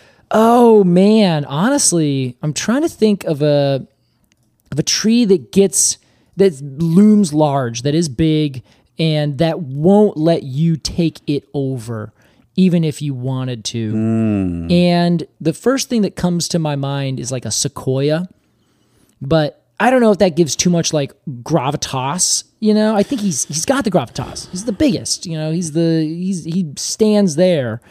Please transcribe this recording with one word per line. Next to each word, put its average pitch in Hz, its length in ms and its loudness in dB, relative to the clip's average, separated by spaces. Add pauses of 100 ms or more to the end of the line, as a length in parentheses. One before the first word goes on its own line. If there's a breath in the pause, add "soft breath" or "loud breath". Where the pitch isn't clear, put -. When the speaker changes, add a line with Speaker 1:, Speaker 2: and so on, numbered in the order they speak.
(300 soft breath)
Speaker 1:
Oh, 226 540 6
man. 180 600 4
Honestly, 147 1000 0
I'm 151 120 -4
trying 254 260 -2
to 330 80 0
think 214 360 0
of 147 180 -2
a, 143 440 0 (880)
of 135 60 -6
a - 40 2
tree 233 440 0
that 175 260 0
gets, - 460 2 (380)
that 175 260 2
looms 165 720 4
large, 139 480 0
that 143 120 0
is 165 140 0
big, 151 540 0 (360 soft breath)
and 151 400 0
that 165 220 0
won't 175 560 2
let 156 280 0
you 151 320 0
take - 500 -4
it 143 260 -4
over, 117 600 -6 (440 soft breath)
even 175 280 4
if 147 180 -4
you 143 100 -4
wanted 127 520 -6
to. 110 280 -4
Speaker 2:
Mm. 107 800 0
Speaker 1:
And 175 540 2 (140)
the 151 120 -2
first 254 380 -2
thing 233 120 0
that 180 140 -2
comes 175 320 -2
to 180 100 -2
my 151 180 -4
mind 139 440 -4
is, 127 120 -8
like, 127 120 -6
a 110 60 -8
sequoia, 143 760 -2 (920)
but 147 460 -2 (120)
I 233 120 2
don't 254 100 4
know 220 120 6
if 185 60 0
that 180 180 2
gives 160 200 4
too - 140 2
much, 170 220 0
like, 147 200 -2 (300)
gravitas, 143 1040 -2 (160)
you 214 140 2
know? 214 200 2
I 202 80 2
think 233 180 -4
he's, 185 260 -2
he's 151 180 -8
got 262 200 -4
the 214 60 -4
gravitas. 127 600 -6
He's 185 140 -10
the 233 80 -4
biggest, 185 540 -2
you 165 100 -8
know? 156 160 -4
He's 165 200 -6
the, 165 320 0
he's, 170 400 -6
he 165 320 -4
stands 208 600 0
there 147 440 0 (100 soft breath)